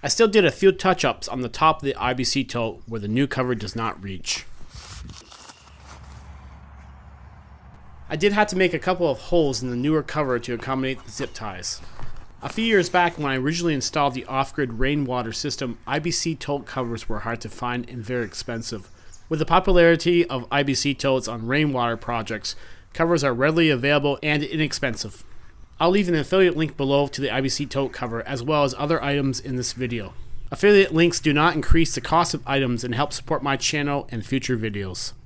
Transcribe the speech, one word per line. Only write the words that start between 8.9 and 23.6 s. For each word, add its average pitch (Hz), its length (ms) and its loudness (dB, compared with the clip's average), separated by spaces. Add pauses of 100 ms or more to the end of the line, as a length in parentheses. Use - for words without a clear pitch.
of 127 80 0
holes 143 460 2
in 127 60 -4
the 123 80 -4
newer 147 260 2
cover 135 360 -2
to 120 140 -6
accommodate 131 520 -4
the 107 60 -14
zip 131 220 -8
ties. 95 460 -8 (640)
A 143 60 -8
few 220 160 -2
years 208 240 4
back, 175 280 2
when 143 140 -2
I 131 60 0
originally 160 380 0
installed 139 380 0
the 131 120 -8
off-grid 135 480 -2
rainwater 127 580 0
system, 127 460 -6 (100)
I 139 120 -2
B 160 120 -4
C 160 240 -2
tote 143 300 -6
covers 117 420 -6
were 107 120 -2
hard 113 200 -4
to 107 100 -12
find 123 400 -6
and 120 140 -10
very 120 220 -4
expensive. 113 640 -8 (400)
With 156 100 -2
the 156 60 2
popularity 170 800 6
of 127 260 -6
I 143 120 2
B 139 100 0
C 139 200 0
totes 131 360 0
on 113 180 -6
rainwater 127 480 0
projects, 110 640 -6 (360)
covers 165 300 2
are 135 100 2
readily 156 360 4